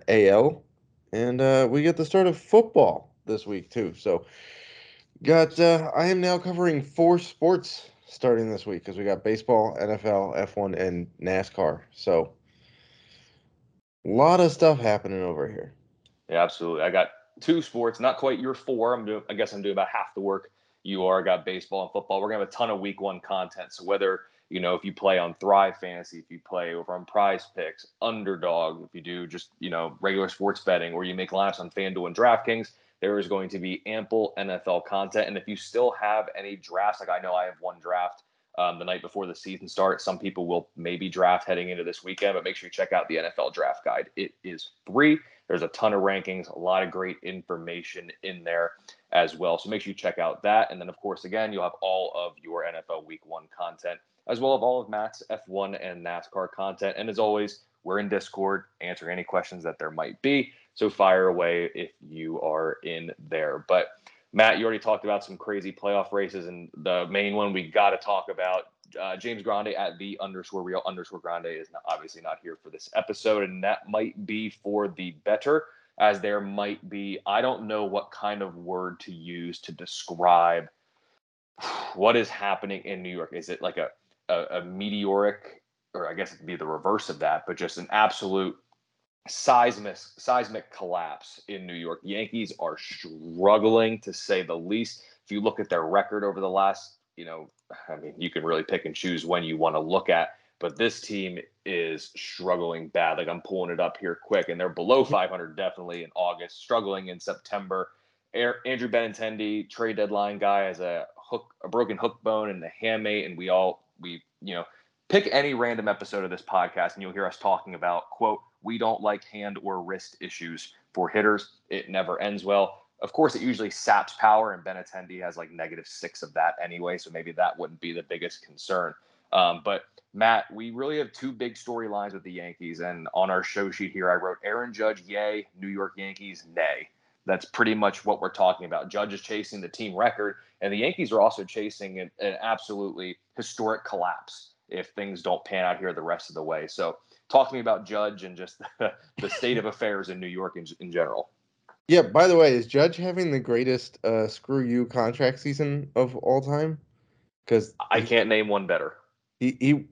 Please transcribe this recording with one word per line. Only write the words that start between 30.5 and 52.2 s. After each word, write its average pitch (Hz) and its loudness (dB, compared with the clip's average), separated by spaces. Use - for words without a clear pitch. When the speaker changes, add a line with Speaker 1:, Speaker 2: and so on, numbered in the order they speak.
Speaker 2:
betting, 85 2
or 87 -4
you 92 -4
make 92 -6
lineups 98 0
on 87 -10
FanDuel 92 -4
and 87 -8
DraftKings, 113 4
there 101 2
is 92 -2
going 95 -2
to 98 -8
be 90 -6
ample 107 0
N 98 -4
F 90 -4
L 87 2
content. 98 0
And 101 -6
if - -12
you 104 -6
still 120 0
have 107 0
any 101 -10
drafts, 95 -2
like, 90 -8
I 90 0
know 90 -2
I 90 2
have 92 -10
one 87 -8
draft, 87 -4
um, 87 0
the 87 -8
night 90 -6
before 98 -8
the 85 -10
season 95 -14
starts. 95 0
Some 95 -2
people 92 -4
will 85 -2
maybe 87 -6
draft 90 4
heading 90 -2
into 87 -6
this 85 -8
weekend, 95 0
but 87 -2
make 92 -4
sure 92 -14
you - -18
check 95 -2
out 87 2
the 80 -2
N 80 -2
F 85 -8
L 67 0
Draft 69 -2
Guide. 64 -2
It - -6
is 87 -12
free. 135 6
There's - 2
a - -2
ton 107 2
of 98 4
rankings, 95 -2
a - -14
lot 92 2
of 92 -2
great 92 -6
information 85 -10
in 90 -10
there 85 0
as 82 4
well. 82 0
So 101 -12
make 107 -4
sure 101 -12
you 95 -10
check - -4
out 82 -4
that. 107 4
And 90 -12
then, 87 -12
of 87 -14
course, 95 -8
again, 110 -4
you'll 95 -4
have 87 -2
all 92 -2
of 87 -6